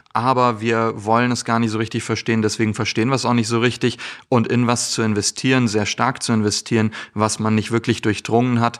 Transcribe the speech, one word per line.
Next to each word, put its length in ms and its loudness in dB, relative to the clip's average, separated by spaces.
aber 480 2
wir 460 0
wollen 260 4
es 140 -4
gar 120 0
nicht 140 0
so 60 -2
richtig 260 -4
verstehen, 380 -2
deswegen 320 0
verstehen 340 -2
wir 80 0
es 80 -2
auch 100 0
nicht 140 2
so 140 0
richtig. 360 0
Und 220 2
in 180 2
was 240 0
zu 120 -2
investieren, 680 2
sehr 160 0
stark 360 -2
zu 120 -2
investieren, 580 0
was 260 0
man 160 2
nicht 160 0
wirklich 300 0
durchdrungen 580 0
hat, 200 0